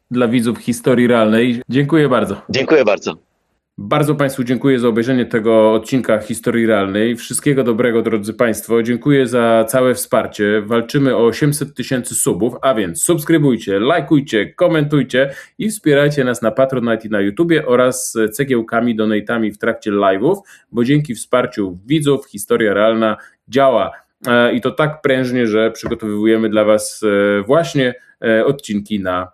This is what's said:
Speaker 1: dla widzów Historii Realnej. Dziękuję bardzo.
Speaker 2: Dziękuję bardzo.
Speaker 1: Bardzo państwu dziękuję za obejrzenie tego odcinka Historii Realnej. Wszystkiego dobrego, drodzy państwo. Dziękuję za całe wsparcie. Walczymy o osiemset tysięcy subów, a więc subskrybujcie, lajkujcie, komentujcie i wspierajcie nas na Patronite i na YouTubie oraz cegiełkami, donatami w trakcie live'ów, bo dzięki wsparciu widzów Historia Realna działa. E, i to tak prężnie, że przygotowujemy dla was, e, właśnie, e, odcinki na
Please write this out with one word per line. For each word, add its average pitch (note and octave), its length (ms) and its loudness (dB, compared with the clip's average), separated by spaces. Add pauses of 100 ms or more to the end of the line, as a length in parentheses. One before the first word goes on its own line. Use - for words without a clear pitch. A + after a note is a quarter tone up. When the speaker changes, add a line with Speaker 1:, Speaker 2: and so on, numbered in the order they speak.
(120)
Speaker 1:
dla B2 160 0
widzów A#2 320 0
Historii B2 480 0
Realnej. A#2 640 2
Dziękuję C#3+ 400 2
bardzo. G#2 400 -2
Speaker 2:
Dziękuję C3 360 2
bardzo. F#2 320 -2 (640)
Speaker 1:
Bardzo D3 360 -2
państwu C3+ 280 -2
dziękuję B2+ 360 0
za A#2+ 80 0
obejrzenie A#2 380 0
tego A2 480 2
odcinka A2+ 460 0
Historii A#2 460 -2
Realnej. G#2+ 500 0
Wszystkiego C3 480 -2
dobrego, A#2 380 0
drodzy G#2+ 320 -4
państwo. A2+ 500 0
Dziękuję B2 440 0
za A#2 400 2
całe B2+ 280 2
wsparcie. G#2 680 -2
Walczymy A#2 500 0
o A2+ 100 2
osiemset C#3+ 500 -2
tysięcy B2 400 -6
subów, A2 460 -2
a C3+ 120 2
więc F#2+ 300 -4
subskrybujcie, D3 760 0
lajkujcie, C#3 680 0
komentujcie D3 880 0 (240)
i G#3+ 120 -4
wspierajcie D3 540 2
nas B2 180 -2
na A2 100 0
Patronite A#2+ 560 0
i G#2 40 -10
na G#2 100 0
YouTubie D#3 440 0
oraz B2 520 0 (140)
cegiełkami, A#2 640 -2
donatami G#2+ 560 -2
w G#2 60 -14
trakcie A2 340 -4
live'ów, G2+ 440 2 (360)
bo A2+ 120 -2
dzięki C#3+ 320 0
wsparciu G#2+ 680 -4
widzów C#3+ 420 0
Historia G#2+ 460 -2
Realna A2 440 2 (300)
działa. A#2 440 2 (360)
E, A#2+ 260 4
i A#2 80 -2
to B2+ 100 0
tak D3+ 300 -2
prężnie, B2+ 460 0
że A2 240 2
przygotowujemy A2 800 -2
dla G#2+ 140 2
was, G#2+ 400 0
e, G2+ 400 2
właśnie, C3+ 520 0 (280)
e, A2 220 2
odcinki G#2+ 540 -4
na F#2 340 -6